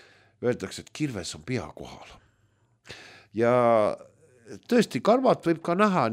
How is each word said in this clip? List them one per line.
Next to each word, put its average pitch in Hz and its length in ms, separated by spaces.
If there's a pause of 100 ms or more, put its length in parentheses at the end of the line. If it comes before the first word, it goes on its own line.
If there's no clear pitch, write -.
(440)
Öeldakse, 95 380
et - 120
kirves 127 420
on 78 100
pea 117 200 (100)
kohal. - 420 (1160)
Ja 117 200 (1160)
tõesti, 214 320
karmat 233 460
võib 165 180
ka 175 120
näha 185 360